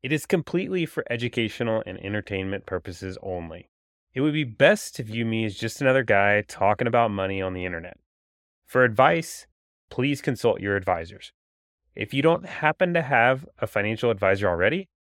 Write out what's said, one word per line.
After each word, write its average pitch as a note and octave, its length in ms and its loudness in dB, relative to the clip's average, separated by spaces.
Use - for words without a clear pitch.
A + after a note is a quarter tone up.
It C3 80 -4
is D3+ 140 -2
completely F3+ 600 -2
for - 240 -8
educational A#2 760 -2
and F#2 180 -10
entertainment G2 640 -6
purposes F#2 560 -8
only. F2 480 -10
It B2+ 80 -4
would D3+ 120 0
be D#3 100 -2
best C#3+ 520 2
to C3+ 80 -10
view A2+ 220 -4
me A2+ 200 0
as G#2 100 -4
just - 240 -6
another C3 240 4
guy G#2 380 4
talking G#2 460 0
about A#2 240 2
money F#2+ 300 -2
on F#2 120 -4
the F2+ 120 -6
internet. F2 320 -10
For B2+ 180 2
advice, C#3 640 2
please C3+ 320 -2
consult A#2 380 0
your G2+ 160 0
advisors. F#2 560 -4
If - 180 -6
you C3+ 80 2
don't E3 240 2
happen E3+ 480 0
to E3+ 80 2
have C3 460 2
a A2+ 80 -2
financial A2 420 0
advisor G2 400 2
already, G#2+ 400 0